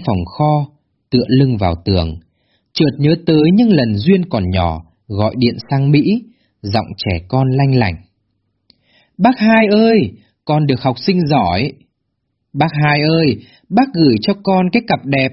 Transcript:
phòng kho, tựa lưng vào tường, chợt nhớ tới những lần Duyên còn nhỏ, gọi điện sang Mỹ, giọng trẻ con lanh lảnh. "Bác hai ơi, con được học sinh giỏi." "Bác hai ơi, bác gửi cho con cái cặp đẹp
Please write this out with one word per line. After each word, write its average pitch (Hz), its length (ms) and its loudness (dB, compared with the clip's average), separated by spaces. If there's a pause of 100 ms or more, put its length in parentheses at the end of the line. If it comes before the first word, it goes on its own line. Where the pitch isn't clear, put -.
phòng 92 180 -2
kho, 151 440 -2 (420)
tựa 123 180 0
lưng 131 280 2
vào 90 180 -2 (100)
tường, 85 360 -2 (520)
chợt 151 260 2
nhớ 147 160 2 (120)
tới 156 160 4 (120)
những 226 160 4
lần 120 260 2
Duyên 175 320 0
còn 92 220 -2
nhỏ, 85 320 -2 (260)
gọi 107 300 -2
điện 120 180 0 (140)
sang 139 200 0
Mỹ, 175 320 2 (400)
giọng 104 240 -2 (100)
trẻ 92 220 -4 (100)
con 131 220 0
lanh 135 240 0
lảnh. 104 200 0 (1200)
"Bác 240 200 2
hai 220 280 2
ơi, 208 460 2 (320)
con 151 220 0
được 131 160 0
học 127 160 -2
sinh 180 280 -2
giỏi." 110 460 -2 (800)
"Bác 147 160 0 (140)
hai 147 200 0
ơi, 156 340 0 (320)
bác 247 260 0
gửi 147 280 4
cho 196 200 -2
con 185 300 0
cái 240 140 0
cặp - 180 -4
đẹp 135 280 0